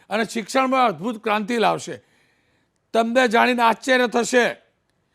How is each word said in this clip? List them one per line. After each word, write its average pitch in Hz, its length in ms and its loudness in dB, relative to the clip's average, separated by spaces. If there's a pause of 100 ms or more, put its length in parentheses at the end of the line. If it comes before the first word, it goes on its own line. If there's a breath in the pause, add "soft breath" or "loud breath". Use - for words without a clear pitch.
(100)
અને 214 140 -2
શિક્ષણમાં 254 640 0
અદ્ભુત 208 360 -4
ક્રાંતિ 214 360 -4
લાવશે. 170 380 0 (1000)
તમને 233 340 2
જાણીને 233 360 2
આશ્ચર્ય 247 440 0
થશે, 240 360 0 (720)